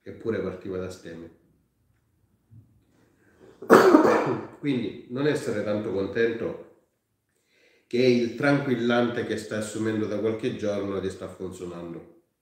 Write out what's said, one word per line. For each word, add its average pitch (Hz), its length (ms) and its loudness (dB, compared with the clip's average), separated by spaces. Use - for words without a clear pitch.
eppure 104 380 -6
partiva 92 380 -6
da 92 80 -6
astemia. 82 440 -14
<coughs> - 920 6
Quindi 120 500 -4
non 135 180 -2
essere 104 360 -2
tanto 104 280 -2
contento 98 760 -2
che 120 100 -2
il 120 380 4
tranquillante 120 920 2
che 107 120 -4
stai 107 220 -6
assumendo 107 460 -2
da 101 140 -4
qualche 110 360 -2
giorno 98 440 -4
ti 95 100 -4
sta 92 180 -10
funzionando 87 960 -12